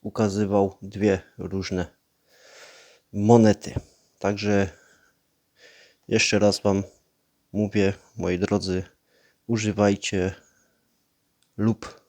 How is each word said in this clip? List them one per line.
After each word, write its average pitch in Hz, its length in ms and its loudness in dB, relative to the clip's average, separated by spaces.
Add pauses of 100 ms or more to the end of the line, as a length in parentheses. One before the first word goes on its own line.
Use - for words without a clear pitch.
ukazywał 101 800 -2
dwie 98 400 0 (160)
różne 92 480 -6 (1300)
monety. 107 600 4 (460)
Także 101 500 -2 (1400)
jeszcze 110 320 0
raz 101 220 2
wam 98 220 0 (680)
mówię, 101 420 0 (240)
moi 90 220 -2
drodzy, 92 440 -2 (640)
używajcie 101 880 -2 (1200)
lup - 520 -4